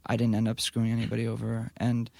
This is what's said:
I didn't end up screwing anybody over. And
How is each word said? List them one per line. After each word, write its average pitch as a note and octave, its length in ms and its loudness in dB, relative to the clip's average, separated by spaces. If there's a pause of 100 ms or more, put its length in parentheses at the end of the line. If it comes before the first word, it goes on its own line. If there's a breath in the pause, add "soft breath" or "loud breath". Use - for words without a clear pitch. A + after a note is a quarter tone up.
I A#2+ 120 0
didn't A2+ 180 4
end A2+ 120 2
up A#2 120 -2
screwing A2+ 320 0
anybody A2+ 360 0
over. A2+ 500 -4
And A#2 320 0 (100)